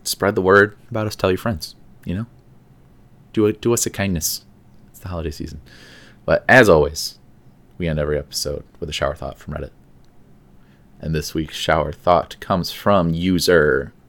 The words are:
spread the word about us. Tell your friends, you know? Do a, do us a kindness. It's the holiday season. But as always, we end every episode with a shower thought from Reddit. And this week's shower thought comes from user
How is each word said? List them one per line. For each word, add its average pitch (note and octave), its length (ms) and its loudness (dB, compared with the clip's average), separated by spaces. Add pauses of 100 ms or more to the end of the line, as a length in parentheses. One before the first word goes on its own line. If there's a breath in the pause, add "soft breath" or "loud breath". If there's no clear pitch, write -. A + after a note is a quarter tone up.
spread G2+ 300 -2
the F#2+ 60 0
word G2+ 340 4 (160)
about G#2+ 160 -6
us. G#2 80 -6
Tell F#2+ 160 0
your F#2 60 0
friends, G2+ 380 -8 (320)
you F2 80 -6
know? A2 120 -6 (1080)
Do G#2+ 100 2
a, G#2 80 2
do A#2 220 -2
us A2+ 100 -2
a - 60 -6
kindness. - 560 -4 (420)
It's - 120 -20
the F#2+ 80 -14
holiday D#2+ 220 -6
season. D2+ 300 -12 (640 loud breath)
But - 240 0
as A2+ 220 8
always, D2+ 480 2 (580)
we F2 120 -4
end D#2 100 -2
every D2 200 -2
episode - 460 -8 (160)
with E2 80 -10
a D2 40 -10
shower C2+ 220 -4
thought - 240 -12
from - 140 -14
Reddit. D2 180 -10 (1300 soft breath)
And D#2+ 160 -6
this D2+ 200 -6
week's D#2+ 220 -6
shower D2+ 360 0
thought - 480 0
comes F#2 320 -4
from F2+ 400 2
user E2 800 2 (160)